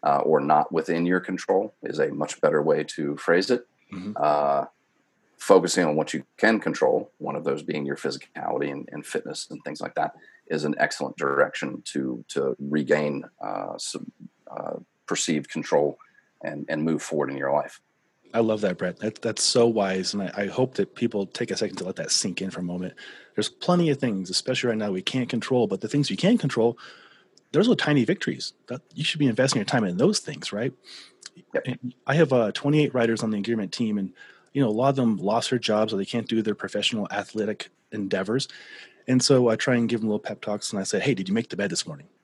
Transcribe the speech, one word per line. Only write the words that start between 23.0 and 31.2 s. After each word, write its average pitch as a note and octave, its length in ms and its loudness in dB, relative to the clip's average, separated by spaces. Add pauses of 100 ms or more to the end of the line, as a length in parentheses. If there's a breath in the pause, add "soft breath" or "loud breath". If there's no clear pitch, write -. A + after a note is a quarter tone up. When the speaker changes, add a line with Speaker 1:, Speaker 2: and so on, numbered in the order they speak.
Speaker 2:
There's G#2 120 0
plenty F3 420 2
of C#3 100 2
things, F#2+ 300 -2
especially B2 400 0
right A2 80 0
now, G#2 140 -2
we F#2+ 100 -2
can't B2+ 280 -2
control, A#2+ 380 2
but G2 140 -2
the A2+ 60 -6
things C#3+ 220 0
you - 80 -4
can A3+ 200 4
control, A#2+ 400 0 (720 loud breath)
those G3+ 180 4
are G#3 60 6
tiny D3 280 4
victories. - 500 -4 (140)
That, B2 140 -10 (120)
you D#3 100 -8
should D#3+ 160 -4
be D3 80 4
investing B2+ 320 2
your G2+ 60 -2
time A#2 200 2
in F2 120 -2
those F#3+ 220 4
things, - 320 -10
right? A#2 220 -4 (800 loud breath)